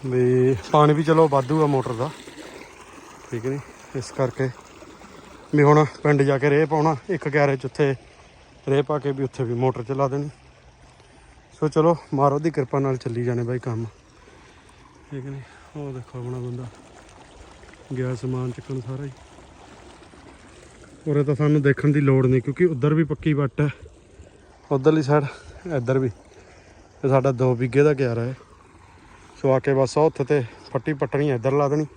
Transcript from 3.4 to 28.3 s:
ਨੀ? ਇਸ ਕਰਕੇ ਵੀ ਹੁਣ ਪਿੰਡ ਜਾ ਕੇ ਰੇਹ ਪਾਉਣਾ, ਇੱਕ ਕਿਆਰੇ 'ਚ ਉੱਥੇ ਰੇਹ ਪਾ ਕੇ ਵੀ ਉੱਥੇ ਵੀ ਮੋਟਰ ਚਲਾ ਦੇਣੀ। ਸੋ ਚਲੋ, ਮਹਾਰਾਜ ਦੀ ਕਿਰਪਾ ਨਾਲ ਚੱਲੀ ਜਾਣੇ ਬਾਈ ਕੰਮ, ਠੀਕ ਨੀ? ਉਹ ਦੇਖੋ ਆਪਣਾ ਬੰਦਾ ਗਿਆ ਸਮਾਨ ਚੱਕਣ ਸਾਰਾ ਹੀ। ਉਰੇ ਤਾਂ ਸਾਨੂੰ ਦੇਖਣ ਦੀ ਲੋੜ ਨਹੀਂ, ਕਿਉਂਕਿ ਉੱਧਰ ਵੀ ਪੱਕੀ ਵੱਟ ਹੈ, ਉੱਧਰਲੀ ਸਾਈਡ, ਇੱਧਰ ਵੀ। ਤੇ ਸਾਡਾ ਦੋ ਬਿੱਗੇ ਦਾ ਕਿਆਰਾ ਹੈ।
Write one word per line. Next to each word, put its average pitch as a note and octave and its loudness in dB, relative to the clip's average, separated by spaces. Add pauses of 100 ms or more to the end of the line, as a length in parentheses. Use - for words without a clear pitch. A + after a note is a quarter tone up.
ਨੀ? C#3 -4 (360)
ਇਸ C3 -10
ਕਰਕੇ C3 -4 (1040)
ਵੀ D3 6
ਹੁਣ D3+ 6 (180)
ਪਿੰਡ D3 2
ਜਾ C#3 2
ਕੇ C#3+ 2
ਰੇਹ D3 4
ਪਾਉਣਾ, D#3 0 (140)
ਇੱਕ E3+ -4
ਕਿਆਰੇ C#3+ 2
'ਚ C3 -10
ਉੱਥੇ C#3 0 (720)
ਰੇਹ C#3 2
ਪਾ D3 -2
ਕੇ C#3 -4
ਵੀ C3+ -4
ਉੱਥੇ C3 -6
ਵੀ A#2+ -4
ਮੋਟਰ A#2+ -2
ਚਲਾ C3+ -2
ਦੇਣੀ। C#3+ -6 (1300)
ਸੋ D#3 -2
ਚਲੋ, D#3+ 2 (160)
ਮਹਾਰਾਜ C#3+ 2
ਦੀ D#3+ -2
ਕਿਰਪਾ C#3 -4
ਨਾਲ C3+ -2
ਚੱਲੀ A#2+ -6
ਜਾਣੇ B2 -2
ਬਾਈ A#2+ -6
ਕੰਮ, A2+ -6 (1300)
ਠੀਕ C3+ -12
ਨੀ? C#3 -12 (340)
ਉਹ C#3+ -10
ਦੇਖੋ B2+ -14
ਆਪਣਾ B2 -10
ਬੰਦਾ B2 -10 (1300)
ਗਿਆ B2+ -4
ਸਮਾਨ B2+ -6
ਚੱਕਣ B2+ -10
ਸਾਰਾ C3 -12
ਹੀ। C3+ -12 (2000)
ਉਰੇ D3 2
ਤਾਂ C#3 0
ਸਾਨੂੰ D3+ 2
ਦੇਖਣ C#3+ 2
ਦੀ D3 2
ਲੋੜ C3+ 4
ਨਹੀਂ, B2+ 4
ਕਿਉਂਕਿ D3 0
ਉੱਧਰ D3+ 2
ਵੀ D#3+ 2
ਪੱਕੀ D3+ -2
ਵੱਟ C#3+ -2
ਹੈ, D3 2 (1000)
ਉੱਧਰਲੀ D3+ 4
ਸਾਈਡ, C#3+ 2 (500)
ਇੱਧਰ C3 0
ਵੀ। C3 -2 (920)
ਤੇ C#3 0
ਸਾਡਾ C3+ 4
ਦੋ B2+ 0
ਬਿੱਗੇ B2+ 2
ਦਾ D3+ 4
ਕਿਆਰਾ B2 -2
ਹੈ। B2+ -6 (1040)